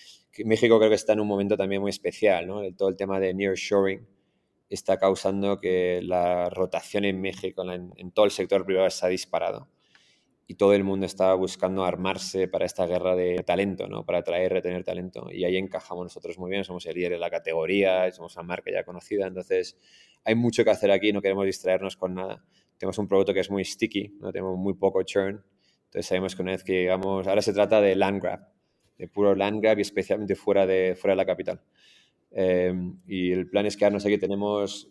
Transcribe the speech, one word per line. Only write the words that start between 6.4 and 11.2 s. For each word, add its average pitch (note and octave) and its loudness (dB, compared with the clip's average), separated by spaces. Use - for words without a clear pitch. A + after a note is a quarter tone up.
rotación F#2+ -2
en F#2+ -2
México, F#2 -6
en, F2+ -10
en F2+ -16
todo G#2+ 6
el G2+ 2
sector F#2 0
privado, F#2+ 4
se - -2
ha - 2
disparado. F#2 -4
Y F#2 -16
todo G2+ 6
el G2 4
mundo G2 -2
está F#2+ 2